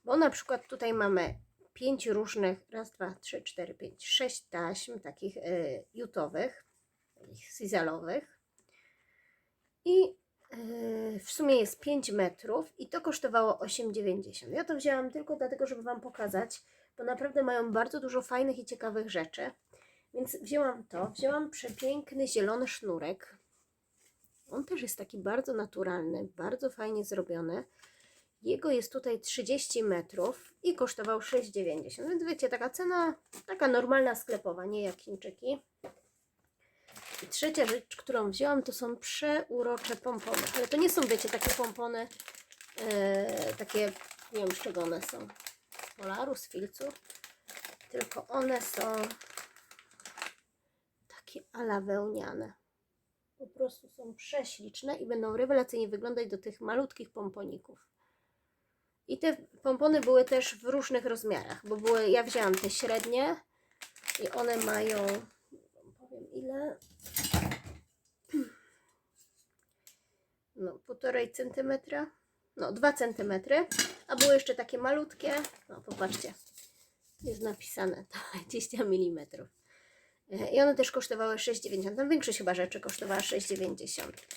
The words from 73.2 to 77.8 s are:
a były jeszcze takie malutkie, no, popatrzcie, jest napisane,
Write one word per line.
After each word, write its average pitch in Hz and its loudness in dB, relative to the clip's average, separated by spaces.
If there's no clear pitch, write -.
a - -2
były 277 10
jeszcze 269 6
takie 247 -6
malutkie, 285 0
no, - -18
popatrzcie, - -6
jest 214 -4
napisane, 196 -4